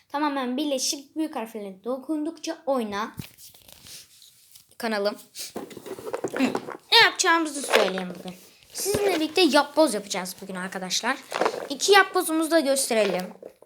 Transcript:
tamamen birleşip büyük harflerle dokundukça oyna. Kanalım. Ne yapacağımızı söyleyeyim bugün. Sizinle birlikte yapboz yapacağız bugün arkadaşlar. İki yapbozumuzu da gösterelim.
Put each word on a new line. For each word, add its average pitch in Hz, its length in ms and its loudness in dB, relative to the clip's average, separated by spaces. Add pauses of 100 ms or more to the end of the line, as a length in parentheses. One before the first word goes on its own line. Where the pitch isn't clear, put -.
tamamen 277 480 -2
birleşip 285 600 -2
büyük 311 200 -4
harflerle 208 480 -10
dokundukça 302 840 -6
oyna. 226 460 -2 (1700)
Kanalım. 208 360 -2 (1800)
Ne 453 120 10
yapacağımızı 330 580 2
söyleyeyim 185 560 0
bugün. 185 180 -12 (360)
Sizinle 403 420 0
birlikte 311 260 0
yapboz 285 540 4
yapacağız 190 480 -6
bugün 190 120 -10
arkadaşlar. 185 640 -4 (500)
İki 285 240 0
yapbozumuzu 330 580 4
da 330 100 6
gösterelim. 220 760 0 (320)